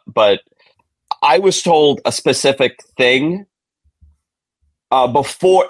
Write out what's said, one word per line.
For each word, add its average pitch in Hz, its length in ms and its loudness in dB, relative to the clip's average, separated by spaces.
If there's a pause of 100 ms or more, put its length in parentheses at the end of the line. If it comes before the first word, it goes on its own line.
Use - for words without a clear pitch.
but 104 360 0 (840)
I 156 160 2
was 190 240 -2
told 151 420 2
a 117 60 -2
specific 135 720 -2 (140)
thing, 143 500 0 (1400)
uh, 127 160 2
before. 175 640 0